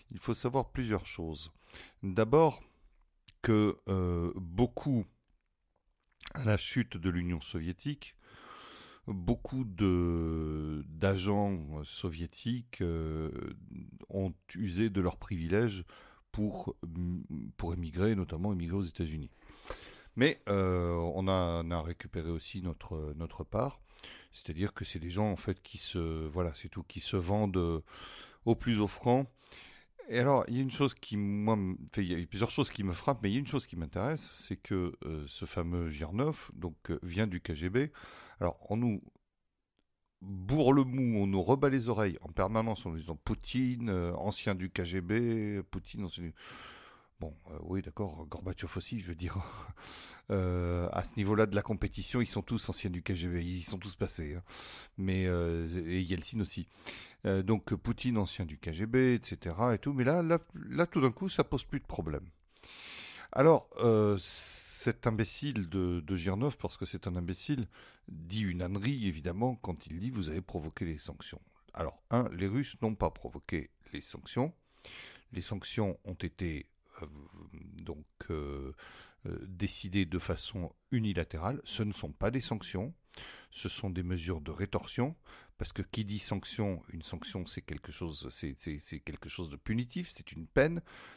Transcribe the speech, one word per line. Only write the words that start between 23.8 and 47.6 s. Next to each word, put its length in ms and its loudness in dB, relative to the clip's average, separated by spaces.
c'est-à-dire 420 -4
que 120 -8
c'est 140 -6
des 100 -6
gens 220 0
en 40 -2
fait 260 -4
qui 160 -14
se, 500 -2
voilà, 260 -2
c'est 160 -12
tout, 140 -8
qui 160 -12
se 160 -2
vendent, 420 2
euh, 240 4
au 100 6
plus 240 2
offrant. 520 2
Et 120 0
alors, 280 6
il 80 -2
y 40 2
a 20 4
une 100 0
chose 220 4
qui, 240 -6
moi, 380 4
me 200 2
fait, 120 2
il 80 0
y 100 0
a 60 -2
plusieurs 220 0
choses 200 2
qui 140 -4
me 100 2
frappent, 280 0
mais 80 2
il 40 2
y 40 2
a 20 0
une 80 -2
chose 200 0
qui 80 -12
m'intéresse, 580 -2
c'est 220 -6
que, 380 0
euh, 220 -4
ce 180 -8
fameux 440 0
Girnov, 640 -2
donc, 380 -8
euh, 120 -2
vient 240 0
du 140 -4
K 120 -4
G 160 -2
B. 200 2
Alors, 180 0
on 80 0
nous 260 2
bourre 520 6
le 100 10
mou, 380 2
on 60 6
nous 160 4
rebat 260 6
les 200 2
oreilles 320 2
en 80 -10
permanence 560 0
en 40 -4
nous 80 -4
disant 200 -6
Poutine, 720 -2
euh, 260 2
ancien 400 0
du 140 -4
K 140 -2
G 180 0
B, 680 2
Poutine, 360 -6
ancien 180 -8
du... 100 -6
Bon, 160 -8
euh, 120 -10